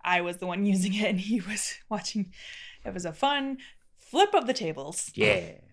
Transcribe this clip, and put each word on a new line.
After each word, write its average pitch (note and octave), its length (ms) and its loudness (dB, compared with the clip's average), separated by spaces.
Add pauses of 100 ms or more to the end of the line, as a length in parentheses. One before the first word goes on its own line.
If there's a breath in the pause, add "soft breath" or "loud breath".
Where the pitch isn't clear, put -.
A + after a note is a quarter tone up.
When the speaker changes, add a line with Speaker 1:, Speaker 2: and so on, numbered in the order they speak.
Speaker 1:
I F3+ 160 4
was F3 160 -4
the F#3 80 -8
one G3 200 -2
<laughs> G3+ 80 4
using F#3+ 200 2
it G#3 160 0
and F#3+ 100 0
he G3+ 220 0
was G3+ 320 -6 (160)
watching. G3+ 420 -4 (540 loud breath)
It G3 80 -8
was F3+ 120 -6
a D#3+ 80 -6
fun C4+ 440 0 (400 loud breath)
flip G4+ 380 4
of B3 100 4
the B3+ 80 2
tables. D#3 640 -6
Speaker 2:
Yeah. G2+ 380 4 (200)